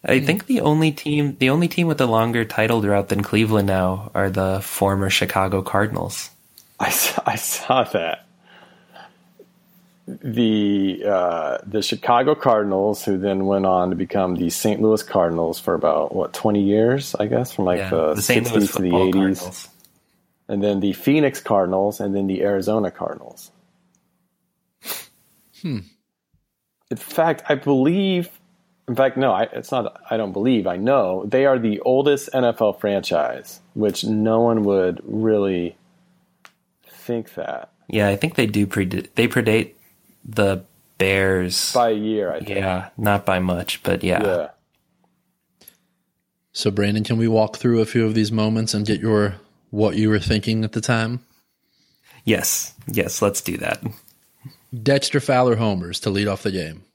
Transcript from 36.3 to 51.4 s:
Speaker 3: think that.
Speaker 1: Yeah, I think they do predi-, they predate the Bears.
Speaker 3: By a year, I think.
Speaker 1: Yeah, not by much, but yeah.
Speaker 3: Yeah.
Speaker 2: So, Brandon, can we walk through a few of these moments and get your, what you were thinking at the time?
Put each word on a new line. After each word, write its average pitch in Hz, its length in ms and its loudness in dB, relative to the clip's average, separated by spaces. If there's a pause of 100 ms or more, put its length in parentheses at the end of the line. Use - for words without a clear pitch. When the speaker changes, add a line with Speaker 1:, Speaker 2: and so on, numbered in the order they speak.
Speaker 3:
think - 500 -8
that. - 340 -10 (180)
Speaker 1:
Yeah, 104 200 2
I 101 80 2
think 160 180 -4
they 123 120 2
do 104 200 0
predi-, 95 480 -4
they 117 140 2
predate 113 440 0 (540)
the 98 380 0 (340)
Bears. 95 760 0
Speaker 3:
By 120 180 4
a 110 40 0
year, 107 380 -2
I 76 60 -6
think. 92 120 -10
Speaker 1:
Yeah, 95 460 -2
not 101 300 0
by 92 140 2
much, 90 420 -4
but 90 220 -2
yeah. 90 180 0
Speaker 3:
Yeah. 90 260 0 (2000)
Speaker 2:
So, - 180 -2
Brandon, 101 340 0
can 117 120 0
we 113 120 2
walk 110 280 2
through 120 240 2
a 110 60 2
few 117 200 0
of 110 80 -2
these 107 180 2
moments 110 400 0
and 107 140 -2
get 104 140 0
your, 104 340 2 (360)
what 104 260 0
you 107 120 2
were 107 100 4
thinking 110 460 0
at 107 80 -6
the 117 80 -4
time? 117 400 -2 (1040)